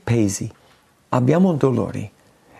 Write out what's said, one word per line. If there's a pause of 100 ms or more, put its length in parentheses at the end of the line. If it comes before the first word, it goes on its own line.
pesi, (600)
abbiamo
dolori. (500)